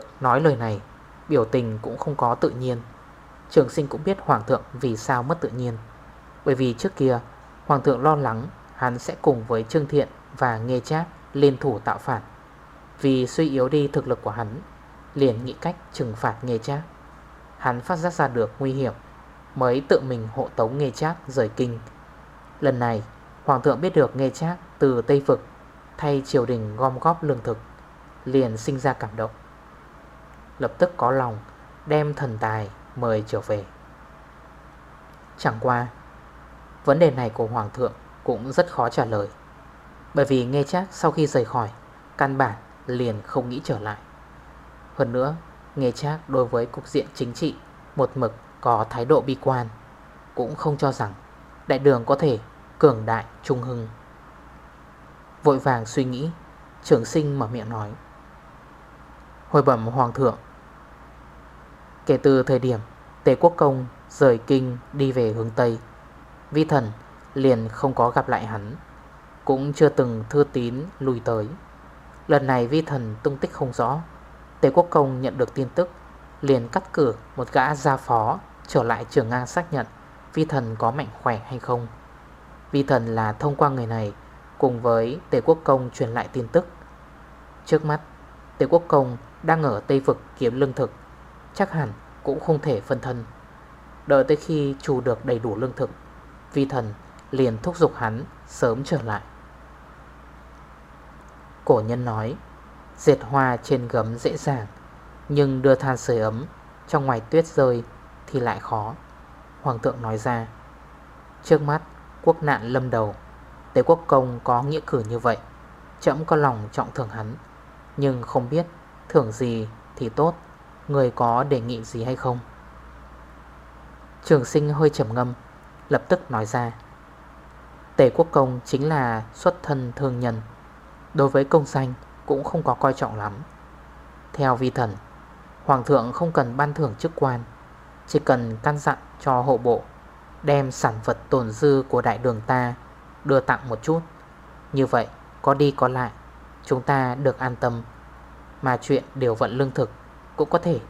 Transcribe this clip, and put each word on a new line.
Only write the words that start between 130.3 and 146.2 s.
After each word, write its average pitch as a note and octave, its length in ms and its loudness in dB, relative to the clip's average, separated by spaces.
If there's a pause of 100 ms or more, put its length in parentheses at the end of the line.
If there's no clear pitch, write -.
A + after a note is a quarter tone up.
đối C#3 160 4
với C3+ 140 4
công D3 220 4
danh C3 280 -2 (320)
cũng C#3+ 180 0
không D#3+ 200 -4
có B2+ 100 2
coi C3+ 200 2
trọng A2 240 -4
lắm. G#2 160 -6 (1000)
Theo C3+ 220 2
vi B2+ 140 -2
thần, A2+ 260 -2 (680)
Hoàng C3 180 2
thượng B2 300 2
không E3+ 180 -2
cần B2+ 260 0
ban D3 160 0
thưởng C3 260 -2
chức E3 160 -4
quan, B2 280 0 (640)
chỉ - 120 2
cần A#2 440 0
căn D3 140 0
dặn C#3+ 200 -2 (220)
cho B2+ 220 2
hộ C3 160 4
bộ A#2+ 260 2 (600)
đem C#3 280 2
sản B2 220 -2 (120)
vật A#2+ 120 -2 (120)
tồn A#2+ 220 0
dư C3+ 380 4
của B2 120 2
đại G#2+ 160 0
đường A#2+ 300 -2
ta B2+ 260 0 (520)
đưa C#3 140 4
tặng B2+ 300 0
một A2 120 -4
chút. E3 200 0 (720)
Như C3+ 120 2
vậy, A#2+ 220 0 (340)
có C#3 120 4
đi C#3 180 4
có C3 160 2
lại, B2+ 240 -4 (540)